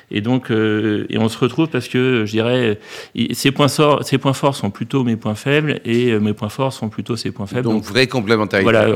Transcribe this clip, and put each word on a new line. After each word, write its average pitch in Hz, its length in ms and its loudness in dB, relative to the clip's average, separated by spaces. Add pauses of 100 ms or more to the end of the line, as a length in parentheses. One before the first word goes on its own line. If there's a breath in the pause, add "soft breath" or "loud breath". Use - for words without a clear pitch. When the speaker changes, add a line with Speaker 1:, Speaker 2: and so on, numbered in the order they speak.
Speaker 1:
Et 101 120 -2
donc, 123 280 0
euh, 107 600 0
et - 80 -2
on 113 100 2
se 107 100 -6
retrouve 147 300 0
parce 127 200 -4
que, 127 380 2
je 101 60 -6
dirais, 117 480 2 (340 loud breath)
i-, - 220 -2
ses 139 160 2
points 143 160 4
sor-, 143 380 2
ses 135 120 2
points 135 160 0
forts 139 220 0
sont 101 140 -4
plutôt 123 340 -2
mes 113 140 0
points 110 180 -4
faibles 143 500 0
et, 120 260 2
euh, 110 80 2
mes 104 140 0
points 107 160 -6
forts 135 220 -2
sont - 160 -8
plutôt 110 300 -6
ses - 140 -6
points 101 160 -8
faibles. 120 160 -4
Speaker 2:
Donc, 113 100 0
Speaker 1:
Donc, 107 100 0
Speaker 2:
vraie 107 240 2
complémentarité. 107 560 0
Speaker 1:
voilà, 110 320 4